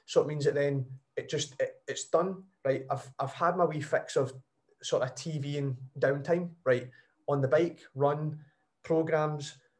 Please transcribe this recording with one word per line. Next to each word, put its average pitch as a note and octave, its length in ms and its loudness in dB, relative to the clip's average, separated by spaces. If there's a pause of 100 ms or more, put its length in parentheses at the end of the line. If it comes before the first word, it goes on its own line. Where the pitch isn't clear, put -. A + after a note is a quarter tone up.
So - 160 4
it C3+ 60 4
means D3+ 160 -4
that C#3 120 4
then C#3+ 300 2 (300)
it - 140 -8
just, - 320 -4
it, - 260 -4
it's - 220 -6
done, F#3 340 2 (220)
right? C3+ 260 0
I've, B2+ 180 -6 (100)
I've C3+ 120 -4
had F3 240 0
my F3+ 80 2
wee D3+ 160 2
fix - 380 0
of C3 160 0 (480)
sort A#2 200 0
of B2+ 140 -4
T D#3 240 -6
V C#3+ 200 -4
and C3+ 180 -2 (200)
downtime, C#3+ 520 0 (160)
right? B2 240 2 (380)
On C#3+ 120 2
the C3 80 2
bike, D#3+ 320 2 (160)
run, D3+ 420 0 (460)
programs, D#3 720 0 (240)